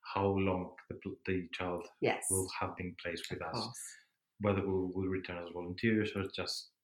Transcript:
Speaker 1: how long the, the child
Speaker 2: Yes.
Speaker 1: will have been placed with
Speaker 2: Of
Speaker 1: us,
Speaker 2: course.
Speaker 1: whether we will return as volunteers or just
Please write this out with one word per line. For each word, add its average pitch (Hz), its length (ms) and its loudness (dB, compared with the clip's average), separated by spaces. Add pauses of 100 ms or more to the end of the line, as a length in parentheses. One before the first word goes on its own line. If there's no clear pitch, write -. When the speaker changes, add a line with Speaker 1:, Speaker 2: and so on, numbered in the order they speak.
(160)
Speaker 1:
how 98 100 4
long 95 460 4 (180)
the, - 80 -8 (300)
the 92 260 0
child 90 340 -2 (140)
Speaker 2:
Yes. - 300 2
Speaker 1:
will 95 160 2 (120)
have 92 160 -2
been 90 260 -4
placed 85 280 -4
with 87 140 -4
Speaker 2:
Of 80 100 -4
Speaker 1:
us, 113 80 -2
Speaker 2:
course. 113 180 -6 (640)
Speaker 1:
whether 101 200 6
we 98 100 0
will 95 360 0
return 95 300 -2
as 87 160 -8
volunteers 92 640 2
or 98 80 0 (120)
just - 360 -4 (120)